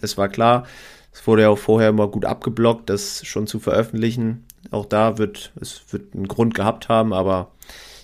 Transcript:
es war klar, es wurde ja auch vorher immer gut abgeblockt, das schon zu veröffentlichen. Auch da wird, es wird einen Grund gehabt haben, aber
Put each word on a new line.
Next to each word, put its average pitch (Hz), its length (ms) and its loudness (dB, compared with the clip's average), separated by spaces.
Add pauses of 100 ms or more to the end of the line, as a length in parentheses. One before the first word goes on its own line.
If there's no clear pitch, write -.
es - 160 -8
war 98 140 -2
klar, 120 340 2 (480)
es - 140 -20
wurde 110 160 6
ja 107 80 6
auch 101 80 4
vorher 110 320 4
immer 107 180 2
gut - 160 -4
abgeblockt, 113 640 -2
das - 380 -6
schon 107 200 -6
zu 110 120 -8
veröffentlichen. 113 880 -2 (240)
Auch 104 160 -6
da 110 320 0
wird, 104 420 -6
es - 300 -16
wird - 240 -10
einen 95 140 -6
Grund 117 260 0
gehabt 101 340 -4
haben, 113 240 2
aber 92 380 0 (540)